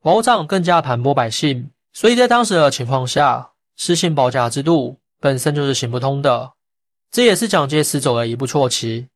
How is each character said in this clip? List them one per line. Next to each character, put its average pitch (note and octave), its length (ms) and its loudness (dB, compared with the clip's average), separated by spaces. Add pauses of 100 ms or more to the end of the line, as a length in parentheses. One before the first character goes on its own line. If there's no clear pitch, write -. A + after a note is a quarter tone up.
保 G3 220 2
障 A3+ 240 0
更 F#3+ 160 0
加 E3+ 180 2
盘 B2 220 -4
剥 C#3 100 2
百 B2+ 160 0
姓。 C3 420 -4 (220)
所 - 160 0
以 A#3+ 60 4
在 B3 140 4
当 A#3+ 160 4
时 G#3+ 100 -2
的 D3+ 160 4
情 B2+ 160 -6
况 C3 200 -2
下， B2+ 440 0 (260)
实 F3 200 -2
行 E3 180 0
保 C3 160 2
甲 A#2+ 180 0
制 C#3 140 -6
度 C#3 340 0 (240)
本 C3+ 180 0
身 C#3+ 160 -2
就 C#3+ 120 -2
是 C3+ 80 0
行 B2 160 -4
不 B2 80 -4
通 C#3 240 -2
的， B2+ 300 0 (580)
这 B3 140 2
也 A3 100 6
是 G#3+ 140 -4
蒋 D#3 200 0
介 D3+ 140 0
石 C#3+ 160 -2
走 C3 160 0
的 A#2 140 -2
一 A#2 80 -6
步 C3 100 -6
错 C3+ 220 0
棋。 A#2 480 -6